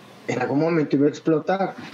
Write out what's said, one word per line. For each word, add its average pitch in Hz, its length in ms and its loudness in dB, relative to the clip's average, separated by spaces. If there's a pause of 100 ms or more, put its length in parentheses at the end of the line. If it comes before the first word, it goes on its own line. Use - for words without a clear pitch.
(280)
En 123 140 -2
algún 135 180 0
momento 160 360 0
iba 143 100 4
a - 20 6
explotar. 165 680 0 (200)